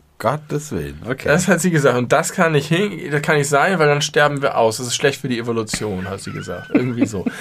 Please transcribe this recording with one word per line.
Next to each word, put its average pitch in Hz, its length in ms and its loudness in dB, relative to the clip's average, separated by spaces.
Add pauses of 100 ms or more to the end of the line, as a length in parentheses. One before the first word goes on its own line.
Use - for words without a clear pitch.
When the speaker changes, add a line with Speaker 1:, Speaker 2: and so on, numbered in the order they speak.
(200)
Speaker 1:
Gottes 147 520 -4
Willen, 73 340 -6
okay. 123 220 -6
Speaker 2:
Das 160 200 2
hat 175 140 2
sie 185 100 2
gesagt. 139 260 4
Und 123 140 0
das 156 200 2
kann 165 200 2
nicht 147 160 2
hin, 170 420 -2
das 147 140 -2
kann 156 140 2
nicht 139 120 0
sein, 165 300 2
weil 151 80 4
dann 147 160 2
sterben 147 400 2
wir - 120 0
aus. 113 220 2
Das 123 80 -6
ist 120 100 -4
schlecht 139 240 0
für 135 100 -6
die 117 100 -2
Evolution, 110 680 -4
hat 98 140 -8
sie 101 100 -10
gesagt. 92 420 -10
Irgendwie 123 340 2
so. 98 180 -4 (160)